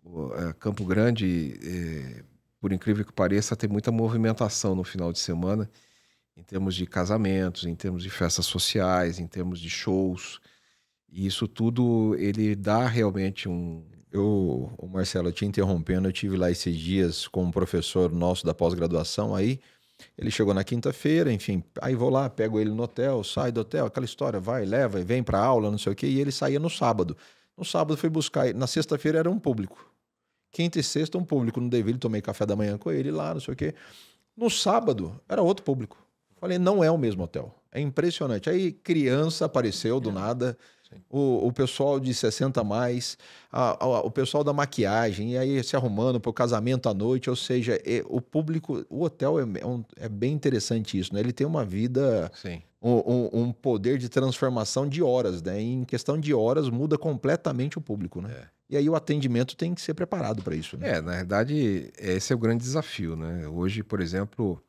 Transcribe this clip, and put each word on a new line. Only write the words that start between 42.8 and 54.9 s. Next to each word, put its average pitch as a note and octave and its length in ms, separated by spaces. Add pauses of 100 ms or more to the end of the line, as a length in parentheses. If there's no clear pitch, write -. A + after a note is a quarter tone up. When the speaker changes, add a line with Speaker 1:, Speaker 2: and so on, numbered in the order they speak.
Speaker 2:
a, B2 320
a, B2 180
o A2 100
pessoal C3+ 320
da D3 100
maquiagem, A2+ 800
e B2+ 40
aí C3 260
se - 120
arrumando B2 440
pro A2 140
casamento A#2+ 560
à G#2+ 40
noite, B2 360
ou B2 60
seja, A#2+ 500
é, G#2+ 220
o A#2+ 140
público, D#3 680
o C#3 140
hotel D#3 360
é, C3+ 40 (180)
é - 40
um, A#2+ 180 (140)
é A2+ 120
bem A2 240
interessante A#2 640
isso, F2+ 160
né? G2+ 60
Ele A#2+ 140
tem - 140
uma D#3 180
vida, A2 680 (100)
Speaker 1:
Sim. F2 200 (200)
Speaker 2:
um, A#2 120
um, A#2 500
um A#2+ 100
poder A#2+ 440
de B2 120
transformação C3 800
de D3 140